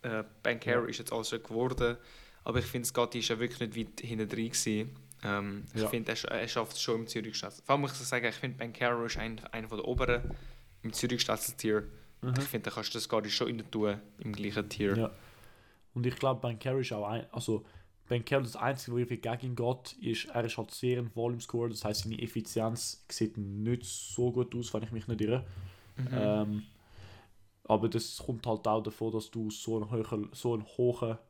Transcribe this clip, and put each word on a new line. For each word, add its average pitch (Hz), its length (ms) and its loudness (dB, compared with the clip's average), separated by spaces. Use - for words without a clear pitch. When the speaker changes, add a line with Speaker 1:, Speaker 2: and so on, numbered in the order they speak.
Speaker 1:
Äh, 110 220 -2
Banchero 120 440 4
Speaker 2:
Ja. - 40 -4
Speaker 1:
ist - 80 -6
jetzt - 160 -6
All-Star 113 260 -2
geworden, 120 580 2
aber 120 140 2
ich 123 80 2
finde, 120 220 -2
Scotty 120 320 2
ist 107 80 0
ja 113 120 2
wirklich 123 200 0
nicht 117 180 -2
weit - 240 -6
hinten 110 260 -2
drin 113 220 0
gewesen. 113 460 2
Ähm, 101 420 -2
ich 110 60 2
Speaker 2:
Ja. 107 80 2
Speaker 1:
finde, 113 240 0
er - 40 -2
sch-, - 100 -4
er 110 200 0
schafft 113 260 -2
es - 80 -4
schon 113 200 2
im 113 60 -6
Zürich-Schnetzel. 107 560 -6
Vor 135 100 4
allem 143 80 6
muss 139 100 0
ich 123 60 -4
sagen, 120 180 2
ich 113 100 2
finde, 127 220 -4
Banchero 117 480 2
ist 113 120 -2
ein, 113 220 -4
einer 110 160 -6
von 110 100 -4
der - 100 -2
oberen 123 440 2
im 113 100 -4
Zürich-Schnetzel-Tier. 110 960 2
Speaker 2:
Mhm. 127 160 0
Speaker 1:
Ich 139 80 2
finde, 120 240 -2
da - 60 -6
kannst 110 180 -4
du - 40 -2
das 107 120 -4
gar 110 120 4
nicht 104 140 -2
schon 123 120 2
rein 113 220 -4
tun 104 300 2
im 110 140 -4
gleichen 104 360 -2
Tier. 101 280 4
Speaker 2:
Ja. 113 140 2
Und 120 120 0
ich 127 100 2
glaub, 131 260 2
Banchero 127 380 0
ist 123 140 0
auch 104 140 -2
ein, 113 240 -2
also 110 340 0
Banchero, 123 340 4
das 117 140 -4
Einzige, 127 380 0
wo 120 60 2
ich 120 100 2
gegen 117 320 -2
ihn 127 140 -4
geht, 123 440 0
ist, 113 280 0
er 117 180 0
ist 110 120 -2
halt 110 140 -4
sehr 123 280 2
ein 117 140 -4
Volume-Scorer, 117 560 0
das 110 140 -6
heisst, 107 200 0
seine 110 180 -2
Effizienz 113 880 -2
sieht 110 280 0
nicht 107 460 0
so - 480 0
gut 123 240 0
aus, 120 180 -4
wenn 110 100 0
ich 110 80 -6
mich 113 160 -4
nicht 113 120 0
irre. 113 260 2
Speaker 1:
Mhm. 131 160 -2
Speaker 2:
Ähm, 104 500 2
aber 110 260 4
das - 340 -2
kommt 117 220 -4
halt 110 220 0
auch 110 140 4
davon, 110 300 -2
dass 110 200 -2
du 110 180 -2
so 113 280 -2
einen 107 140 -2
hohen, 110 400 -2
so 120 220 0
einen 107 100 -2
hohen 120 400 2